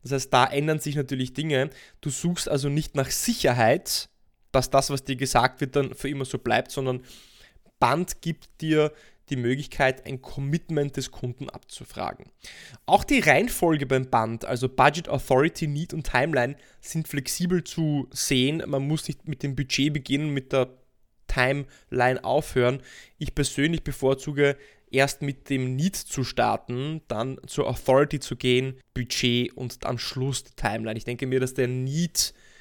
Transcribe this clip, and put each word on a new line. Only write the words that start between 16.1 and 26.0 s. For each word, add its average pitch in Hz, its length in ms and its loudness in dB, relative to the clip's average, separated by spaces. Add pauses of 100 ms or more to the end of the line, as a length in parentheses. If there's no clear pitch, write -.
sind - 280 -6
flexibel 170 560 -2
zu 151 480 -2
sehen. 139 560 2
Man 139 180 -2
muss 156 220 -2
nicht - 180 -10
mit 156 160 -8
dem 139 140 -4
Budget 143 360 0
beginnen, 143 380 -2
mit 139 220 -4
der 131 160 2 (580)
Timeline 127 960 0
aufhören. 131 580 0 (380)
Ich - 160 -6
persönlich 151 480 0
bevorzuge, 139 760 0 (360)
erst 135 280 2
mit 139 300 -6
dem 127 240 -2
Need 160 220 -2
zu - 260 -6